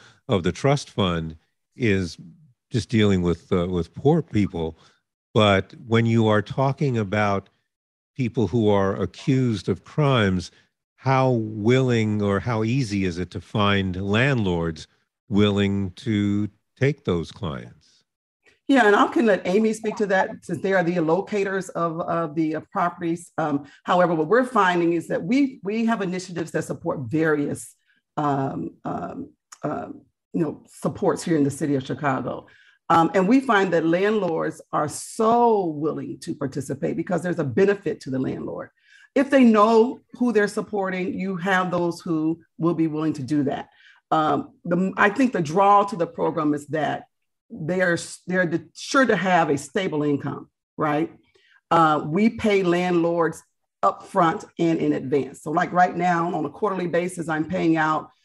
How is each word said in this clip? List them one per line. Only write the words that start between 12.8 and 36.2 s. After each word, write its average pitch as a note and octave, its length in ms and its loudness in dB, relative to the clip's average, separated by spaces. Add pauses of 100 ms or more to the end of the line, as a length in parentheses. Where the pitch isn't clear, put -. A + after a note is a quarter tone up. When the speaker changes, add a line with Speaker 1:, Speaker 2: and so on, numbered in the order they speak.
Speaker 1:
is E2+ 140 -4
it F2 120 -6
to - 80 -10
find G2+ 560 0
landlords G2 920 -2 (420)
willing G2 600 2
to G2+ 580 -2 (260)
take C#3+ 300 -2
those E2+ 260 -2
clients? - 720 -12 (640)
Speaker 2:
Yeah, B3+ 200 4
and G3+ 80 6
I B3+ 120 4
can C4 200 2
let F#3 200 2
Amy A3 260 2
speak G#3+ 240 -6
to G#3 100 -2
that F#3+ 240 0 (100)
since E3+ 200 -8
they F#3+ 120 0
are F3+ 100 2
the F3 160 -2
locators F#3+ 720 -2
of, E3+ 320 -4
of E3+ 340 -4
the, D#3 200 -2
uh, D#3 60 -6 (100)
properties. F3 680 -4
Um, D3 280 -2 (180)
however, F3+ 320 2
what D#3 120 0
we're A#3 160 4
finding F3+ 500 2
is E3 140 -4
that D#3+ 160 -4
we, C4 400 0
we A3 220 -2
have A3+ 160 0
initiatives F3 500 -6
that D#3 120 -2
support E3 380 -6
various, D3 720 -2 (420)
um, D3 540 -2 (120)
um, - 460 -10 (340)
um, - 380 -8 (320)
you F3+ 80 0
know, D3 260 -6
supports - 560 -2
here D#3+ 140 0
in C#3+ 60 4
the C#3 80 0
city C#3+ 240 -2
of C3 100 -4
Chicago. C3 640 -6 (420)
Um, E3 240 4
and F#3 140 4
we C4+ 140 6
find G3 320 2
that E3 120 2
landlords E3+ 760 0 (100)
are D3+ 160 -2
so A3+ 800 2
willing D3 560 -4